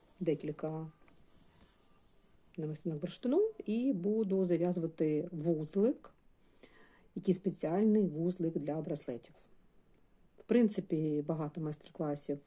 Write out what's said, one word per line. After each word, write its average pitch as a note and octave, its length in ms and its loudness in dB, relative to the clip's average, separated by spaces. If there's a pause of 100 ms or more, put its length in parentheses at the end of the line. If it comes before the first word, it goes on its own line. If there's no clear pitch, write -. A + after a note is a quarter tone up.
(200)
декілька D#3 680 -4 (1700)
намистинок D#3 440 -6
бурштину C#4+ 500 0 (160)
і A#3+ 260 0
буду F#3+ 520 2
зав'язувати E3 880 0
вузлик, E3+ 800 0 (1040)
який F#3 200 2
спеціальний G3 720 2
вузлик E3 520 0
для D3 220 -4
браслетів. D3+ 540 -6 (1040)
В - 40 -20
принципі, D#3+ 840 2
багато D#3 340 -4
майстер-класів D3 880 -6